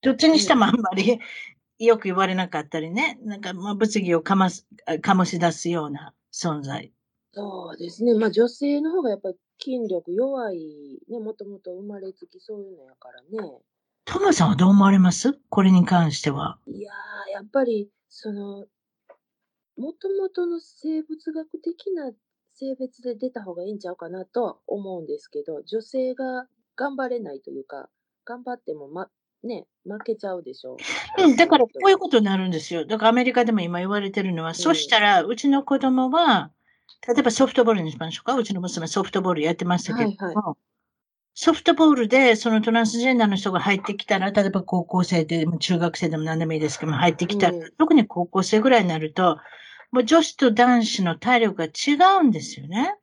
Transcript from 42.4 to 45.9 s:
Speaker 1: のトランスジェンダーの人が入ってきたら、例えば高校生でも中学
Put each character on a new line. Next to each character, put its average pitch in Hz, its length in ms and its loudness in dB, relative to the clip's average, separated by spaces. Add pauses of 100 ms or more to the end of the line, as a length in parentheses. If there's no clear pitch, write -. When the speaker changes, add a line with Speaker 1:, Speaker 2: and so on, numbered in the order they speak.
Speaker 1:
の 220 100 4
ト 220 100 0
ラ 226 120 4
ン 220 40 2
ス 233 120 -2
ジ 240 100 0
ェ 262 60 2
ン 240 40 2
ダ 226 60 4
ー 208 40 2
の 196 80 0
人 196 160 -4
が 185 80 0
入 196 160 0
っ 190 60 -4
て 202 120 -6
き - 100 -10
た 196 140 0
ら、 190 120 -2
例 202 140 2
え 196 60 -2
ば 190 120 -2
高 180 220 -2
校 180 200 0
生 170 200 0
で 160 220 -2
も 170 100 -2
中 175 220 0
学 165 180 -2